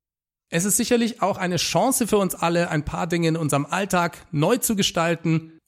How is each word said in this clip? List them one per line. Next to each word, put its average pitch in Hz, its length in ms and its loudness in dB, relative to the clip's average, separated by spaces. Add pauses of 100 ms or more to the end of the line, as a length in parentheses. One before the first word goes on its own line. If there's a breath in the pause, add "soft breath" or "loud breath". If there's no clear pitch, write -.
(500)
Es 170 140 0
ist 202 120 0
sicherlich 233 440 2
auch 202 160 0
eine 180 200 -2
Chance 208 500 2
für 208 100 2
uns 196 180 2
alle, 170 360 0
ein 151 140 0
paar 175 220 -6
Dinge 170 220 0
in 160 80 0
unserem 147 300 -2
Alltag 180 640 -2
neu 165 260 2
zu 226 200 -2
gestalten 165 920 0